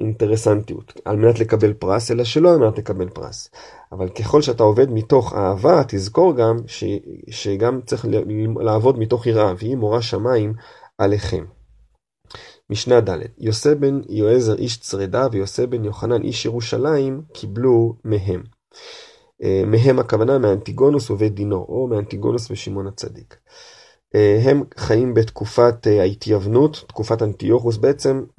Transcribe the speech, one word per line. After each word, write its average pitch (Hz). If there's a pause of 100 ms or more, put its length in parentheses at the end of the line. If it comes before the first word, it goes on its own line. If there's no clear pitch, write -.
אינטרסנטיות, 110
על 107
מנת 113
לקבל 107
פרס, 101
אלא 120
שלא 160
על 160
מנת 110
לקבל 92
פרס. - (420)
אבל 92
ככל 147
שאתה 120
עובד 113
מתוך 113
אהבה, 104
תזכור 123
גם 113 (100)
ש-, - (460)
שגם 110
צריך -
ל-, 107
ל-, 107
לעבוד 113
מתוך 113
יראה, 107
"ויהי 117
מורא 110
שמיים 110 (460)
עליכם." 98 (1300)
משנה 120
ד', 95 (200)
יוסי 113
בן 139
יועזר 107
איש 117
צרדה, 101
ויוסי 104
בן 120
יוחנן 113
איש -
ירושלים, 135 (100)
קיבלו 117 (100)
מהם. 98 (1000)
אה, 95
"מהם 123
הכוונה 117
מאנטיגונוס 117
ובית 104
דינו", 101
או 127
"מאנטיגונוס 113
ושמעון 98
הצדיק". - (800)
אה, 104
"הם 139 (140)
חיים 120
בתקופת, 117
אה, 104
ההתייוונות, 107
תקופת 113
אנטיוכוס", 110
בעצם 135 (140)